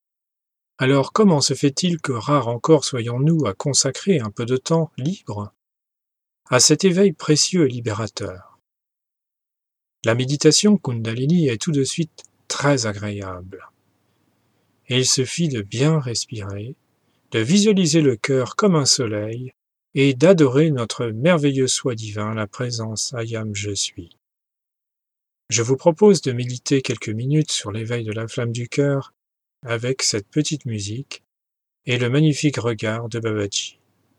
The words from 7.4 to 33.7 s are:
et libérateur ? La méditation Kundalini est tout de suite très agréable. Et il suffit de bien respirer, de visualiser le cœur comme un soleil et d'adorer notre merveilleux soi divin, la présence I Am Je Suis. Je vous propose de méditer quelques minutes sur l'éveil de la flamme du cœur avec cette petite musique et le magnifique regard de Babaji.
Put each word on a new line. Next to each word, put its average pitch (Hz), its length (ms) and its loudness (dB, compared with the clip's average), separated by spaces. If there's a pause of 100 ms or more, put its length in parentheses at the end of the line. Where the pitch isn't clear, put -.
et - 20 4
libérateur ? 107 920 -8 (1500)
La 113 80 4
méditation 147 640 4
Kundalini 127 720 0
est 117 120 -2
tout 170 120 -2
de 143 120 2
suite - 400 -6 (240)
très 139 380 0
agréable. 98 840 -8 (1200)
Et 127 120 2
il 127 60 2
suffit 139 420 0
de 127 120 -4
bien 127 400 0
respirer, 110 760 -8 (540)
de 117 100 0
visualiser 185 600 4
le 131 160 4
cœur 131 400 -2
comme 196 180 2
un 147 120 2
soleil 113 680 -2 (420)
et 139 200 4
d'adorer 156 560 6
notre 120 380 -4
merveilleux 135 600 2
soi - 260 -2
divin, 107 400 -6
la 110 120 -4
présence 113 720 -8
I 113 200 -6
Am 110 180 -6
Je 101 200 -6
Suis. - 420 -10 (1300)
Je 120 120 0
vous 123 140 0
propose 180 460 4
de 135 80 -2
méditer 123 500 -2
quelques - 280 -6
minutes 131 420 0
sur - 220 -6
l'éveil 113 320 -6
de 107 80 -6
la 113 160 -6
flamme 120 240 -4
du 120 160 -6
cœur 143 440 -2 (540)
avec 120 360 -4
cette - 260 -2
petite 151 360 -4
musique 110 600 -8 (600)
et 123 120 0
le 123 100 0
magnifique 143 480 2
regard 113 520 -4
de 113 100 -6
Babaji. 107 600 -4 (400)